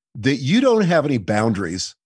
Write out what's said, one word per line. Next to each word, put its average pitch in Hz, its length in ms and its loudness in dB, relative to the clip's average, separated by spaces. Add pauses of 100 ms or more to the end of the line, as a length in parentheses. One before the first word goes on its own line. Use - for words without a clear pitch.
(160)
that 127 200 0
you 170 260 0
don't 233 220 2
have 170 200 2
any 143 140 0
boundaries 101 800 -2 (100)